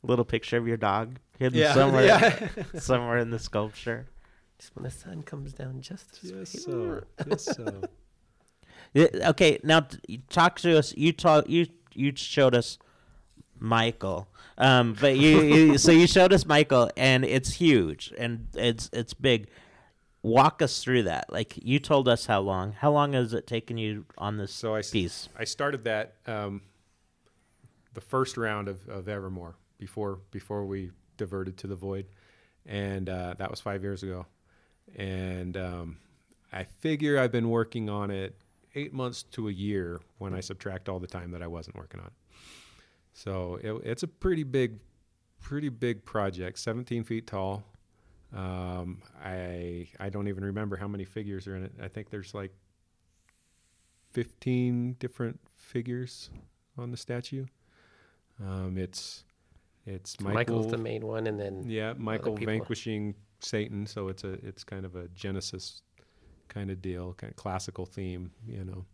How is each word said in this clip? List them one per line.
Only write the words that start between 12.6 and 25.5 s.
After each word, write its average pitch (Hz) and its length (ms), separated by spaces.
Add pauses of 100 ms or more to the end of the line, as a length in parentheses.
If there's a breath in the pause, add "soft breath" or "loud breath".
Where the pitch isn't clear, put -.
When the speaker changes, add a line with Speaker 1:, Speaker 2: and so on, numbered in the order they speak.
Speaker 1:
Michael, 110 680 (280 soft breath)
um, 123 440
but 135 160
you, 156 240
you 151 360
<laughs> - 0
so 156 140
you 170 160
showed 185 240
us 180 140
Michael, 147 500
and 131 300
it's 131 280
huge, 110 640
and 117 360
it's, 113 400
it's 117 200
big. 117 360 (720 soft breath)
Walk 135 400
us - 200
through 127 220
that. 82 260
Like, - 320
you 131 180
told 139 280
us 117 200
how 104 120
long. 98 320
How 143 200
long 143 220
has 123 200
it - 140
taken 117 300
you 107 280 (120)
on 107 200
this 98 160
Speaker 2:
So 110 220
I 107 40
s-, 104 120
Speaker 1:
piece? 90 360 (100)
Speaker 2:
I 113 60
started 139 400